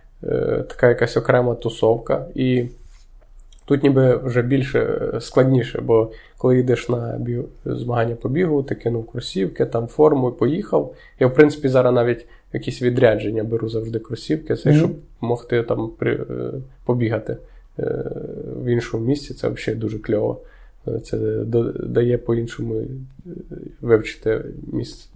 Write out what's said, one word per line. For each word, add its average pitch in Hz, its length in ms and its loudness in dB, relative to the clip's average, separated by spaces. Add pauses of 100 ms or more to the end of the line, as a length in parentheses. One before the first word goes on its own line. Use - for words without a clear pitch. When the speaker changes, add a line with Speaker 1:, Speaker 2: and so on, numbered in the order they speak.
(240)
Speaker 1:
е, - 440 -2
така - 200 2
якась 120 280 2
окрема 123 380 2
тусовка. 113 800 0
І 127 300 0 (1000)
тут 143 180 2
ніби 131 340 4
вже 123 260 0
більше, 127 360 0 (360)
е, 117 60 -4
складніше, 131 600 2
бо 113 300 4 (280)
коли 127 200 4
йдеш 123 300 2
на 120 300 -4
бі-, 120 240 -4 (220)
змагання 120 500 -2
по 117 140 -6
бігу, 151 340 2
ти 135 120 -6
кинув 117 320 -4
кросівки, 143 600 -4
там 117 200 -2
форму 143 420 4
і 120 100 -2
поїхав. 151 560 0 (260)
Я, 131 60 6
в 127 80 0
принципі, 151 340 6
зараз 127 260 4
навіть 120 320 0 (260)
якісь 123 300 -6
відрядження 110 640 2
беру 113 240 -4
завжди 113 300 -6
кросівки, 123 580 -4
це - 140 2
Speaker 2:
Мгм. 147 80 8
Speaker 1:
щоб 175 120 4 (300)
могти 120 420 -2
там 117 360 -4
при-, 120 160 0 (160)
е, 123 200 -6 (340)
побігати, 117 520 -2 (420)
е, - 260 -4 (580)
в 127 40 -8
іншому 117 400 -2
місці, 147 280 -2
це - 140 -4
взагалі 113 320 -4
дуже 107 180 -4
кльово. 110 420 -2 (480)
Е, 117 120 -2
це - 160 -6 (280)
до-, 117 280 0
дає 120 460 0
по-іншому, 117 560 -4
е, 110 100 -4 (960)
вивчити 113 640 2 (280)
міс-, - 440 -8